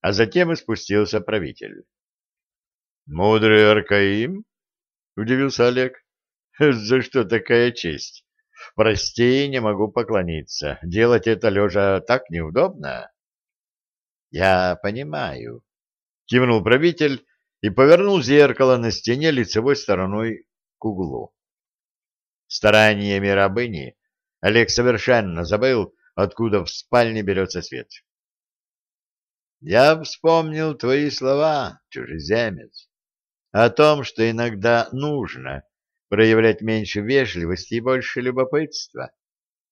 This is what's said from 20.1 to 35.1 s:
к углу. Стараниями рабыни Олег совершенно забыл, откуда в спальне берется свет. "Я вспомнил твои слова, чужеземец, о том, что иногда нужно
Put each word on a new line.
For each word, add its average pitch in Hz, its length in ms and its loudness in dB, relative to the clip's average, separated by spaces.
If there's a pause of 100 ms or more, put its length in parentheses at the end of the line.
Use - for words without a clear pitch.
к - 80 -12
углу. 82 500 -8 (1120)
Стараниями 101 840 2
рабыни 98 680 -2 (440)
Олег 113 280 2
совершенно 110 800 0
забыл, 104 480 0 (200)
откуда 101 480 -2
в - 80 -12
спальне 113 520 -2
берется 92 400 -4
свет. - 280 -14 (1700)
"Я 139 420 4
вспомнил 160 720 0
твои 135 360 -2
слова, 139 800 -2
чужеземец, 80 1000 -6 (600)
о 117 200 4
том, 151 340 2
что 113 260 0
иногда 117 640 0
нужно 98 720 -8 (440)